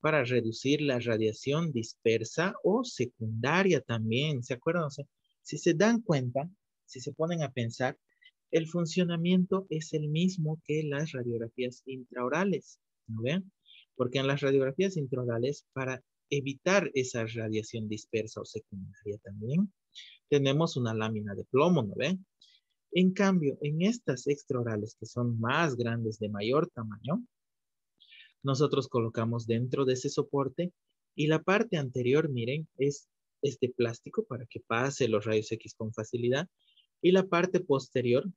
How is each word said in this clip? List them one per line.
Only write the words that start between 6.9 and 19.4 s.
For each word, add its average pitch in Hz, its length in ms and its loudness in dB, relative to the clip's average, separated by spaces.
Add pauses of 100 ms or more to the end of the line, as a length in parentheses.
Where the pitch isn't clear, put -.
se 143 120 -8
ponen 165 300 -2
a 135 100 -4
pensar, 127 440 -2 (540)
el 160 160 2
funcionamiento 175 1040 2
es 156 220 -6
el 151 160 -2
mismo 160 560 0
que 151 180 -2
las 151 300 -4
radiografías 120 760 -6
intraorales, 135 920 -4 (260)
¿no 113 160 -6
ven? 175 300 -4 (420)
Porque 127 240 -2
en 135 80 2
las 139 140 0
radiografías 139 560 2
intraorales, 123 760 -2
para 127 300 -6 (280)
evitar 143 640 0
esa 127 320 0
radiación 110 640 -4
dispersa 107 520 -6
o 98 40 -8
secundaria 104 760 -12
también, 117 540 -2 (560)